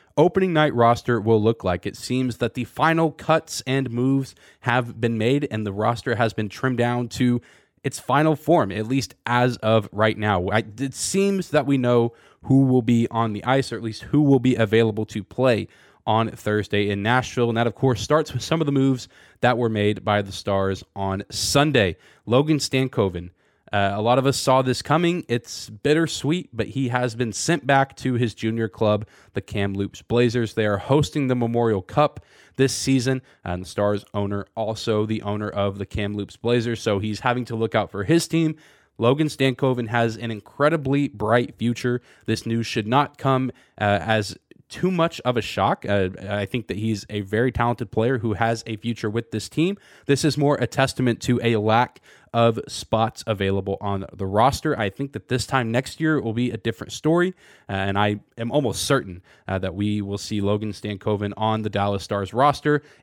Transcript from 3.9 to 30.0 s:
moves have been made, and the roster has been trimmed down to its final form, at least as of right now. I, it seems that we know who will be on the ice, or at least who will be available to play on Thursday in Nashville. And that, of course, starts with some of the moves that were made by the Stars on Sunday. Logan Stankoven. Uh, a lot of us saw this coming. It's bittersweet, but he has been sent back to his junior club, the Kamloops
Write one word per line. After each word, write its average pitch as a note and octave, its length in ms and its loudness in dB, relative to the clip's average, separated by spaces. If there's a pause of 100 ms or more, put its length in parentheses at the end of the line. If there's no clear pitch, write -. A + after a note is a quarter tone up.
moves C3 420 0 (280)
have A#2+ 380 0
been A#2 200 0
made, C#3 320 2
and A2 140 -4
the G2+ 60 -4
roster A2+ 440 -2
has C#3+ 180 2
been G#2+ 160 -4
trimmed B2+ 300 -2
down A#2+ 300 -2
to B2 320 0 (420)
its - 160 -6
final D3+ 360 2
form, C3+ 360 2
at G#2+ 160 -4
least C3 260 -2 (140)
as B2 300 2
of A2 340 2
right G#2+ 260 2
now. G2 320 0
I, A2 140 2 (160)
it C3+ 160 -6
seems G3 560 -2
that C#3+ 160 2
we C#3 100 2
know B2 360 4 (300)
who C3+ 220 4
will B2+ 160 4
be A#2 300 2
on A2+ 220 -2
the G2+ 100 -8
ice, C3+ 280 0
or A2+ 60 -6
at F#2+ 60 -10
least A2 200 -8
who D3 200 2
will C#3 160 6
be B2 160 2
available A2 520 2
to G#2 160 -8
play A#2+ 440 0 (400)
on A2 240 2
Thursday G#2 580 -2
in G2+ 140 -2
Nashville. B2 460 2
And A2+ 80 -2
that, A#2 100 2
of G#2+ 80 -2
course, B2+ 260 2
starts D3+ 320 0
with B2 80 -6
some E3 200 -2
of D#3 40 -2
the C#3+ 60 0
moves C3+ 360 2 (340)
that B2 160 4
were A#2+ 120 0
made G#2+ 340 0
by G#2 200 2
the F#2+ 80 -12
Stars G2 520 -2 (120)
on G2 340 -4
Sunday. C3 680 2 (280)
Logan D3 320 2
Stankoven. G2 720 -2 (420)
Uh, G2+ 220 2
a G#2 80 -4
lot A#2+ 160 2
of C3 80 2
us C#3 100 2
saw C3 280 2
this B2+ 180 -2
coming. E3+ 460 0
It's - 420 -6
bittersweet, D3+ 800 -2
but A2 180 -4
he C3 180 -2
has B2 260 -2
been A#2 180 -2
sent D3+ 360 -2
back C3+ 300 2
to B2+ 180 -2
his A2+ 180 0
junior A2+ 340 -2
club, G#2 380 0 (280)
the - 80 -4
Kamloops G2 600 -4